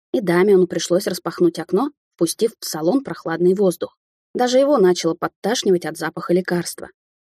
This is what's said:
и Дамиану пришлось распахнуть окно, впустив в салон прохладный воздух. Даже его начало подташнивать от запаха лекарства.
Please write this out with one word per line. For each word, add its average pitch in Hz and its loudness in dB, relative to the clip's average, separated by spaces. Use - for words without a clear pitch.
и 254 0
Дамиану 185 4
пришлось 185 -2
распахнуть 170 -2
окно, 220 -2
впустив 220 -2
в - -16
салон 180 -2
прохладный 170 -2
воздух. 185 -2
Даже 247 0
его 277 4
начало 180 2
подташнивать 190 -2
от 156 -8
запаха 165 -6
лекарства. 180 -4